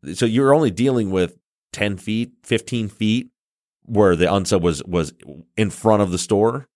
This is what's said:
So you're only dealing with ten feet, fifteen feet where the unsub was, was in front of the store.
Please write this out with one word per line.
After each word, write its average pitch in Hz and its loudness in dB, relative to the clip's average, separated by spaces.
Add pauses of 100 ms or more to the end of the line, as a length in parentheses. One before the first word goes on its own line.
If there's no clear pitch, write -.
(140)
So 120 -2
you're 135 2
only 147 2
dealing 113 -2
with 90 -2 (340)
ten 101 -6
feet, 113 -6 (100)
fifteen 113 -4
feet 110 -2 (540)
where 101 4
the 85 2
unsub 92 0
was, 80 -2
was 87 -4 (420)
in 110 0
front 107 2
of 95 0
the 90 -4
store. 110 -2